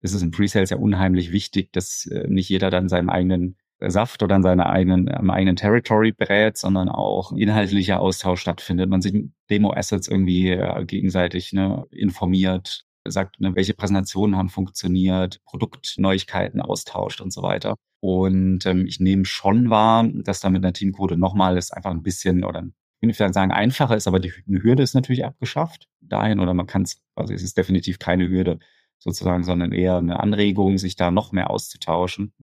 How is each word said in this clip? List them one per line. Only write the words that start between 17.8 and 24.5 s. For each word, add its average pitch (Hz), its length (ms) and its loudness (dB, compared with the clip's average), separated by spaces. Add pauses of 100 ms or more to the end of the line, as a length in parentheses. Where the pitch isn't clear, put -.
Und, 95 640 0
ähm, 92 200 2
ich - 120 -10
nehme 95 260 2
schon 110 460 0
wahr, 113 420 4
dass 101 280 -6
da 95 100 0
mit 92 140 2
einer 90 80 2
Teamquote 95 440 -2
nochmal 92 400 2
es 87 140 -4
einfach 95 220 -8
ein 82 100 -6
bisschen, 90 400 0
oder 90 220 -6
ich - 380 -12
will 110 60 2
nicht 113 80 0
sagen 95 360 2
einfacher 117 440 2
ist, 104 120 -2
aber 92 100 2
die, 90 140 -2 (160)
eine 95 120 0